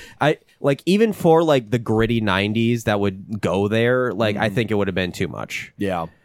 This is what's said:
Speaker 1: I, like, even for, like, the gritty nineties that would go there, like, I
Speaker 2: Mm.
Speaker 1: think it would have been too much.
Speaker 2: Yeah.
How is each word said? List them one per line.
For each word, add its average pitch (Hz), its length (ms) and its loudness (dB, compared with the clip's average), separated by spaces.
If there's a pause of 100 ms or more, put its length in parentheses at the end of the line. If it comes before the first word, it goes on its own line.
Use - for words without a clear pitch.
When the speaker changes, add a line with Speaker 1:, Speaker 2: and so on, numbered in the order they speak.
(220)
Speaker 1:
I, 147 160 2 (240)
like, 143 240 0
even 208 280 2
for, 165 300 4
like, 131 280 2
the 123 80 0
gritty 113 420 0
nineties 107 600 0
that 104 160 0
would 101 420 -4
go 95 260 0
there, 120 460 0
like, 104 240 0
I 110 120 0
Speaker 2:
Mm. 101 40 -4
Speaker 1:
think 104 180 -2
it 107 40 0
would 101 120 0
have 92 80 -4
been 90 160 -2
too 90 160 -6
much. - 500 -12
Speaker 2:
Yeah. 90 300 -4 (180)